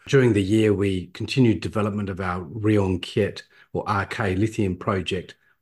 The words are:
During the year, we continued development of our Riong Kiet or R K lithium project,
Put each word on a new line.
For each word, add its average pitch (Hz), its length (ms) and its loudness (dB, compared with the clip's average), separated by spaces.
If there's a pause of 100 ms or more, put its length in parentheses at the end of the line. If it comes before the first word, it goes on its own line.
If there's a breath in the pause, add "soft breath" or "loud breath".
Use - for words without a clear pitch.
During 127 260 6
the 101 80 2
year, 107 320 4
we 95 400 -2
continued 113 480 2
development 104 480 -4
of 90 100 -8
our 90 240 -4
Riong 101 560 0
Kiet - 440 -4 (280 soft breath)
or 87 140 -4
R 98 180 -2
K 95 320 -2
lithium 101 400 0
project, 95 600 -4 (260)